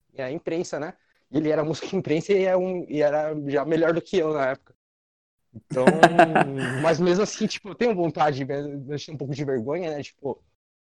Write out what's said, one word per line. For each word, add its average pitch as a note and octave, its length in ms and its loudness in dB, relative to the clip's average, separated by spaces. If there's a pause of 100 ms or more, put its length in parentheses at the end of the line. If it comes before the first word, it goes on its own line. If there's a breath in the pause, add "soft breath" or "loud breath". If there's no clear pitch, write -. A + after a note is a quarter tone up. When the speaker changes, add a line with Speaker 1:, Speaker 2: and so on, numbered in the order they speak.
(140)
Speaker 1:
é C3 180 -8
imprensa, E3 480 -6
né?" D#3+ 140 -8 (360)
E B2+ 80 -6
ele D#3 120 2
era D#3 140 2
músico D#3 300 -4
e F#3+ 40 0
imprensa E3 340 0
e F#3+ 120 4
é F#3 120 4
um... F#3 320 -2
e C#3+ 140 -4
era D3+ 320 0 (140)
já C#3 160 0
melhor D#3+ 300 2
do E3 80 -2
que - 160 -4
eu D#3 160 2
na C3+ 160 0
época. - 240 -10 (800)
Então, B2+ 360 0
Speaker 2:
<laughs> D#3 920 4
Speaker 1:
mas D#3 200 2
mesmo F3+ 240 2
assim, G#3+ 220 -4
tipo, - 240 -8
eu E3 40 -14
tenho A#3 200 0
vontade, D3+ 500 0
mas C#3+ 220 -6
eu C#3+ 320 -10
tenho D#3 160 -12
um C#3 40 -12
pouco C#3+ 160 -6
de D3 100 -4
vergonha, C#3 520 -2
né? C#3+ 60 -8
Tipo, - 400 -10 (420)